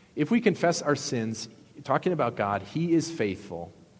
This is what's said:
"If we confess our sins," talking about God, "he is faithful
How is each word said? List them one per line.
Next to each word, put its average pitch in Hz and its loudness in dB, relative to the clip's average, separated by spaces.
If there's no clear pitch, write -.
"If 151 0
we 233 4
confess 175 2
our 147 2
sins," 113 -4
talking 151 2
about 131 0
God, 101 0
"he 170 0
is 160 2
faithful 90 -4